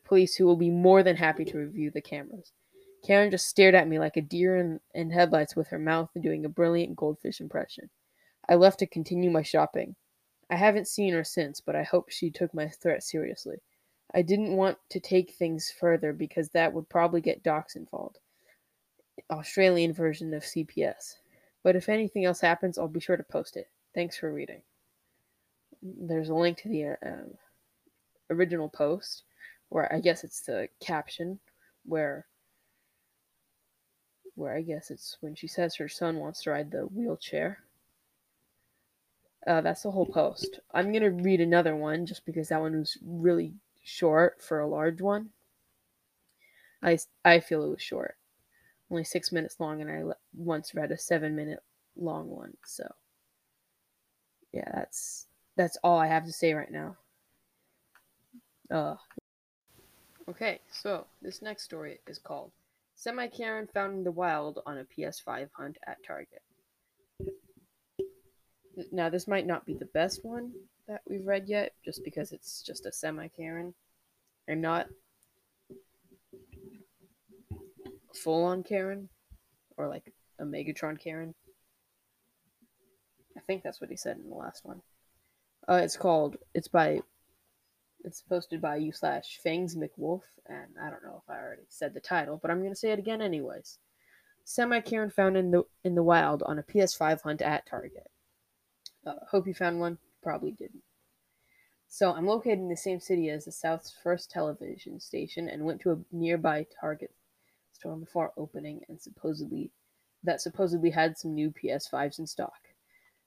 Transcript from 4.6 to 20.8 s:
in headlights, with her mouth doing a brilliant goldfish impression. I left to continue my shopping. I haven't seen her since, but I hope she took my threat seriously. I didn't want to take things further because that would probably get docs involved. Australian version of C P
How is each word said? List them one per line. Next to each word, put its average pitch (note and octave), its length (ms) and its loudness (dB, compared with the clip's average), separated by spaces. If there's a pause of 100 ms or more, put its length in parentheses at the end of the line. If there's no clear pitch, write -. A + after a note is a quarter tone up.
in E3 160 -4
headlights, E3 460 6
with D#3+ 120 0
her F3 100 -6
mouth D#3+ 320 0 (100)
doing D#3 240 0
a D3+ 60 -4
brilliant E3+ 460 2
goldfish - 440 -4
impression. - 500 -8 (580)
I F3 80 10
left F#3+ 240 10
to F#3 60 0
continue F3 440 0
my D#3+ 120 4
shopping. - 540 0 (540)
I F3+ 60 0
haven't G#3 320 4
seen G3 260 2
her E3 100 2
since, D3 360 -4
but D3+ 160 -4
I D3+ 60 0
hope - 280 2
she E3+ 200 -4
took E3 220 -2
my D3+ 160 -4
threat - 340 -2
seriously. - 600 -6 (520)
I F3+ 80 4
didn't F#3+ 340 2
want F#3+ 200 4 (140)
to F#3 100 -6
take F#3 300 2
things E3 400 -4
further E3 420 2
because D#3 380 -4
that E3 240 2
would D#3 160 -8
probably E3+ 320 4
get D#3+ 200 -2
docs D#3 340 -2
involved. - 420 -10 (1120)
Australian E3+ 640 4
version D#3+ 400 -2
of D3+ 100 -6
C D#3+ 200 -4
P D#3 200 -2